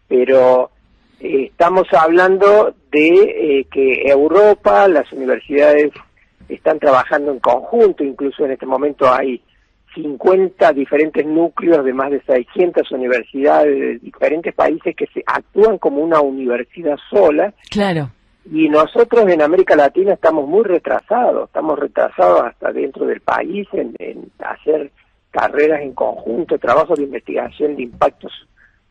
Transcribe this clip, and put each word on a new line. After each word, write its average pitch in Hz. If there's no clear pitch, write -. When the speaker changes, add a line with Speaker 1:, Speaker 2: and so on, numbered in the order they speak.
Speaker 1:
pero, 127
eh, 139
estamos 175
hablando 190
de, 320
eh, -
que 131
Europa, 202
las 151
universidades 143
están 156
trabajando 143
en 131
conjunto, 156
incluso 139
en 135
este 131
momento 135
hay 131
cincuenta 180
diferentes 147
núcleos 160
de 131
más 135
de 139
seiscientas 151
universidades 139
de 127
diferentes 156
países 147
que 147
se -
actúan 196
como 143
una 165
universidad 135
sola. 185
Speaker 2:
Claro. 175
Speaker 1:
Y 156
nosotros 214
en 165
América 160
Latina 165
estamos 160
muy 196
retrasados, 170
estamos 156
retrasados 147
hasta 117
dentro 135
del 120
país 151
en, 135
en -
hacer 143
carreras 147
en 131
conjunto, 120
trabajos 151
de 143
investigación 139
de 131
impacto 127
s-, -